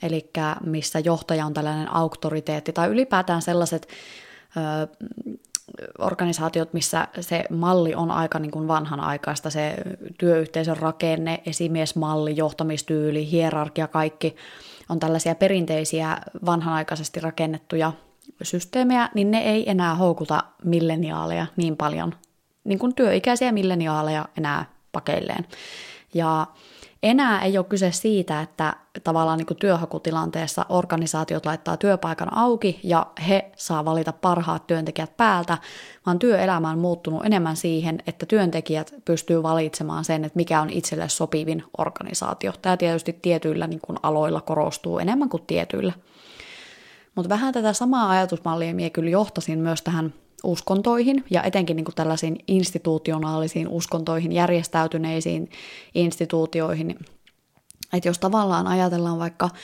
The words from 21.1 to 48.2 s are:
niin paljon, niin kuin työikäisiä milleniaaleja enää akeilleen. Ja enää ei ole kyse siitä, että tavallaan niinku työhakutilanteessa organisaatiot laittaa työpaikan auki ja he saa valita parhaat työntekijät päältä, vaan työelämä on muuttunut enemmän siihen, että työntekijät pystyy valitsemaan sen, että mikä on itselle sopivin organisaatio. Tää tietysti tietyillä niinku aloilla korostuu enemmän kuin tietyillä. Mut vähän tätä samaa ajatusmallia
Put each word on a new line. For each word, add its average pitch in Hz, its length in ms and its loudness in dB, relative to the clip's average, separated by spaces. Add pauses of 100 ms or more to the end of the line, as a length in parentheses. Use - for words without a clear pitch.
niin 165 220 0
paljon, 160 380 -2 (480)
niin 196 160 0
kuin 247 160 0
työikäisiä 240 560 4
milleniaaleja 160 760 0 (120)
enää 147 280 0 (320)
akeilleen. - 480 -2 (680)
Ja 160 340 2 (560)
enää 226 380 4
ei 196 160 2
ole 185 80 2
kyse 190 260 2
siitä, 180 500 0
että 156 320 -2 (300)
tavallaan 160 340 2
niinku 160 160 -2
työhakutilanteessa 165 1160 -2
organisaatiot 165 760 0
laittaa 160 320 -4
työpaikan 180 600 0
auki 226 460 2
ja 170 240 2 (200)
he 196 300 2
saa 156 280 -2
valita 160 280 0
parhaat 165 540 0
työntekijät 160 500 -2
päältä, 180 400 4 (480)
vaan 175 140 4
työelämä 185 500 4
on 160 100 -2
muuttunut 170 460 -2
enemmän 175 300 2
siihen, 165 520 0
että - 180 -6
työntekijät 165 680 0 (120)
pystyy 165 380 2
valitsemaan 160 600 -2
sen, 156 200 0
että 151 120 -6
mikä 165 240 2
on 156 80 -2
itselle 165 400 -4
sopivin 160 540 -2 (140)
organisaatio. - 840 -4
Tää 185 160 2
tietysti 170 440 -2
tietyillä 165 460 0
niinku 165 360 -8
aloilla 151 380 2
korostuu 151 580 -2
enemmän 254 300 2
kuin - 180 -4
tietyillä. 180 460 -2 (1200)
Mut 180 140 -2
vähän 240 240 2
tätä 214 200 2
samaa 240 360 2
ajatusmallia 170 640 2